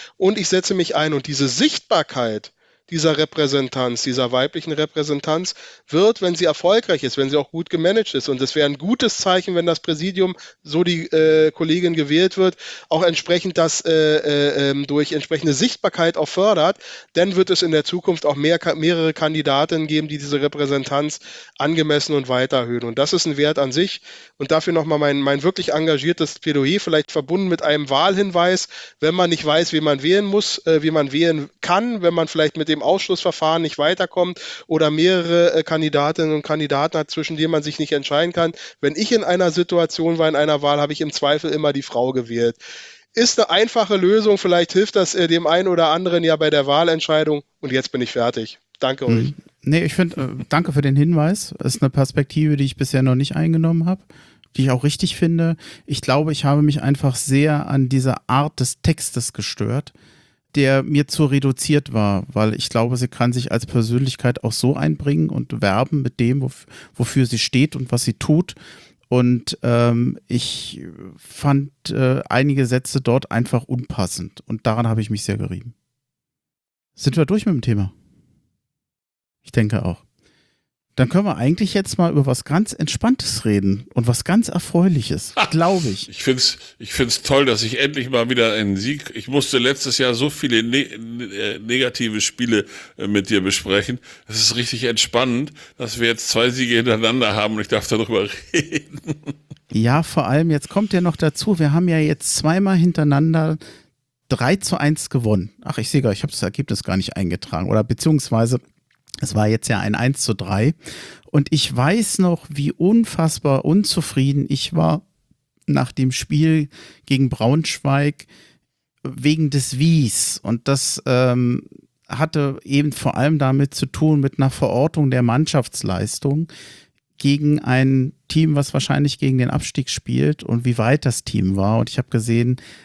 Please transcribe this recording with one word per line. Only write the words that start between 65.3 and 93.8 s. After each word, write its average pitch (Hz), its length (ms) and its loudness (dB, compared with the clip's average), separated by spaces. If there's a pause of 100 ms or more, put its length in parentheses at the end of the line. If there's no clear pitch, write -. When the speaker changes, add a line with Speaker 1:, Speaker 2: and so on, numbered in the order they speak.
Speaker 2:
werben 113 400 2
mit 127 200 -4
dem, 123 200 2
wof-, 131 260 -8 (280)
wofür 123 320 0
sie 117 120 -2
steht - 380 0
und 131 160 -6
was 120 120 0
sie 117 100 0
tut. - 400 0 (540)
Und, 123 540 2
ähm, 120 640 2
ich - 540 -6 (380)
fand, 139 520 -2 (200)
äh, 131 400 0
einige 135 360 2
Sätze 127 360 -2
dort - 280 0
einfach 117 340 0
unpassend. - 840 -6
Und 113 200 -6
daran 117 220 0
habe 110 140 0
ich 107 80 -4
mich 104 140 -4
sehr 101 120 -2
gerieben. 98 380 -8 (1200)
Sind 139 240 -2
wir 156 80 4
durch 208 180 0
mit 190 100 2
dem 127 80 -2
Thema? 101 300 0 (1500)
Ich - 100 -20
denke 107 320 0
auch. 87 200 -6 (920)
Dann 127 120 2
können 196 180 2
wir 165 100 -2
eigentlich 170 380 0
jetzt 196 220 -2
mal 170 140 2
über 139 160 2
was 127 160 -2
ganz 185 300 0
Entspanntes - 720 -2
reden 101 500 2
und 120 140 0
was 120 160 0
ganz 214 240 2
Erfreuliches, 170 840 0 (100)
Speaker 3:
<laughs> - 100 -2
Speaker 2:
glaube 170 360 2
ich. 95 200 -6
Speaker 3:
Ich - 160 -12
find's, 127 340 0 (220)
ich 113 120 -14
find's 120 300 -2
toll, 139 240 2
dass 110 160 0
ich 113 160 -4
endlich 135 320 -2
mal 117 200 0
wieder 117 240 2
einen 104 220 0
Sieg, 135 380 -6
ich 107 140 -12
musste 135 300 0
letztes 127 400 0
Jahr 127 160 2
so 135 140 0
viele 120 360 0
ne-, 127 340 -2
ne-, 117 340 -12
äh, 104 280 -6
negative 120 600 -4
Spiele, 113 460 0 (300)
äh, 101 100 -8
mit 101 240 0
dir 104 120 2
besprechen. 101 580 -2 (260)